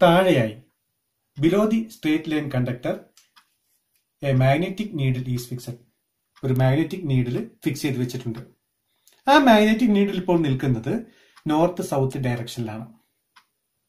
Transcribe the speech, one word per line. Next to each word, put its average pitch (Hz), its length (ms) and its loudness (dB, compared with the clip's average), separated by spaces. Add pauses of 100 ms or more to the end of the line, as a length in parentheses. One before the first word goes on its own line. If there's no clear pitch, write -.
താഴെയായി, 170 640 4 (760)
below 180 220 2
the 220 140 0
straight 160 520 -4
line 147 220 -4
conductor, 127 440 -4 (1300)
a 135 80 0
magnetic 156 580 0
needle 131 340 -2
is 123 160 -4 (120)
fixed. 127 220 -12 (680)
ഒരു 131 100 0
magnetic 151 560 0
needle 127 420 -2 (140)
fix - 160 -4
ചെയ്ത് 127 200 -4
വെച്ചിട്ടുണ്ട്. 123 380 -8 (920)
ആ 277 80 8
magnetic 220 580 4
needle 196 220 2
ഇപ്പോൾ 180 220 2
നിൽക്കുന്നത് 135 680 -2 (420)
നോർത്ത് 170 340 0
സൗത്ത് 139 360 -2
ഡയറക്ഷനിലാണ്, 120 760 -8 (960)